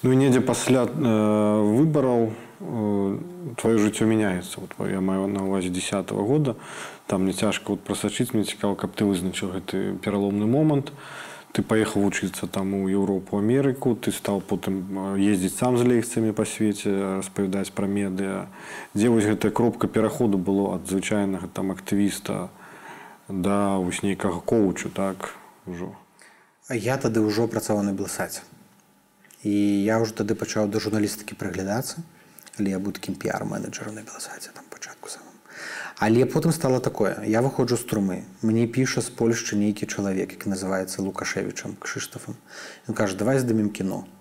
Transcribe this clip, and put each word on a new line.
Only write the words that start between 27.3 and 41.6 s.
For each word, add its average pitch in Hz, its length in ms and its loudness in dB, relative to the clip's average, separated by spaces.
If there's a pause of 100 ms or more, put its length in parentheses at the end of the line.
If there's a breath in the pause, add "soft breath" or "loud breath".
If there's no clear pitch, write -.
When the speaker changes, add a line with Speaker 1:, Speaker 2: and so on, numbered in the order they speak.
Speaker 2:
працаваў 107 340 0
на 101 100 0
Белсаце. 95 500 -6 (1000)
І 101 440 2
я 110 160 4
ўжо 110 100 0
тады 110 220 0
пачаў 107 340 -2
да 107 140 0
журналістыкі 104 560 -2
прыглядацца, 101 640 -4 (560 loud breath)
але 98 160 2
я 95 40 -2
быў 98 140 -2
такім - 220 -8
піар-менеджерам 104 800 -6
на 107 80 -14
Белсаце, - 500 -14
там, - 160 -20
пачатку - 400 -16
самым. - 220 -16 (720 loud breath)
Але 113 260 6
потым 156 260 2
стала 131 280 2
такое. 104 460 -2
Я 110 160 4
выходжу 127 340 2
з - 100 -4
турмы. 98 380 0 (180)
Мне 113 240 4
піша 127 340 0
з - 100 -6
Польшчы 117 440 0
нейкі 104 320 2
чалавек, 98 480 -2
які - 160 -6
называецца 95 520 -2
Лукашевічам 95 760 -6